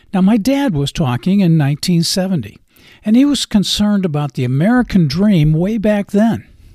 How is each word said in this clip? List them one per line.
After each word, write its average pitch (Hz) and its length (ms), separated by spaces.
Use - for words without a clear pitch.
Now, 185 60
my 190 160
dad 262 400
was 143 160
talking 160 480
in 170 160
nineteen 160 480
seventy, 180 540
and 214 100
he 262 100
was 285 200
concerned 208 600
about 147 280
the 139 100
American 151 640
dream 160 460
way 185 240
back 208 340
then. 202 340